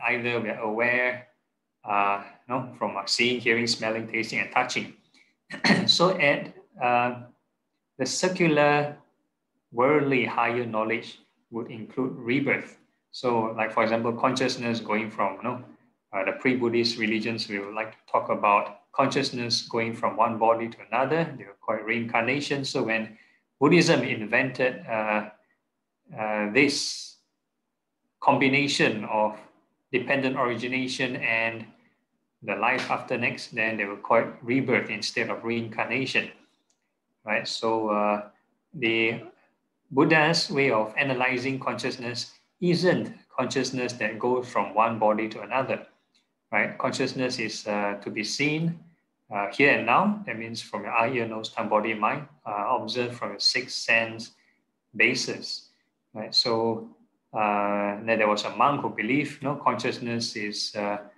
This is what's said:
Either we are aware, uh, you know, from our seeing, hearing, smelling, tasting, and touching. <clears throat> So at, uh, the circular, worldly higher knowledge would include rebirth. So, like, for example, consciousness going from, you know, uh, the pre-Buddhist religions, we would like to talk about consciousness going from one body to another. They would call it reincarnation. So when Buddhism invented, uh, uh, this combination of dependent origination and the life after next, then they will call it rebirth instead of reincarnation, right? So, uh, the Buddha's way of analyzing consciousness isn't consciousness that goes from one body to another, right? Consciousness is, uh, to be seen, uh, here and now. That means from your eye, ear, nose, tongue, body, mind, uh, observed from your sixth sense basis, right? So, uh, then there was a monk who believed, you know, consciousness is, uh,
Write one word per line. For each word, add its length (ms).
Either 320
we 80
are 120
aware, 680
uh, 380
you 60
know, 240
from 180
our 100
seeing, 320
hearing, 280
smelling, 420
tasting, 320
and 100
touching. 440
<clears throat> 360
So 320
at, 360
uh, 380
the 80
circular, 880
worldly 520
higher 420
knowledge 540
would 200
include 460
rebirth. 640
So, 460
like, 160
for 100
example, 300
consciousness 680
going 300
from, 260
you 60
know, 220
uh, 120
the 80
pre-Buddhist 680
religions, 500
we 100
would 160
like 180
to 60
talk 180
about 640
consciousness 720
going 320
from 220
one 220
body 300
to 100
another. 340
They 60
would 160
call 160
it 80
reincarnation. 800
So 180
when 340
Buddhism 420
invented, 840
uh, 440
uh, 340
this 640
combination 840
of 320
dependent 440
origination 800
and 500
the 120
life 360
after 280
next, 360
then 220
they 80
will 120
call 220
it 100
rebirth 480
instead 400
of 120
reincarnation, 880
right? 240
So, 400
uh, 400
the 480
Buddha's 600
way 200
of 260
analyzing 600
consciousness 760
isn't 540
consciousness 580
that 240
goes 300
from 260
one 240
body 300
to 120
another, 460
right? 260
Consciousness 600
is, 280
uh, 360
to 80
be 120
seen, 560
uh, 140
here 300
and 80
now. 400
That 120
means 240
from 220
your 80
eye, 200
ear, 140
nose, 220
tongue, 200
body, 260
mind, 320
uh, 320
observed 380
from 140
your 100
sixth 360
sense 560
basis, 720
right? 200
So, 540
uh, 720
then 140
there 100
was 160
a 60
monk 300
who 100
believed, 520
you 60
know, 80
consciousness 800
is, 380
uh, 240